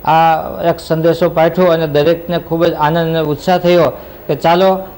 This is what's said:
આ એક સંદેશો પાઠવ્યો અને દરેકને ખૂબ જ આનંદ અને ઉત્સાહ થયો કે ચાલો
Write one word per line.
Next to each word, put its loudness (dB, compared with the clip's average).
આ 2
એક -2
સંદેશો 0
પાઠવ્યો 2
અને 0
દરેકને 0
ખૂબ -2
જ 2
આનંદ 0
અને 0
ઉત્સાહ -2
થયો 2
કે -2
ચાલો 2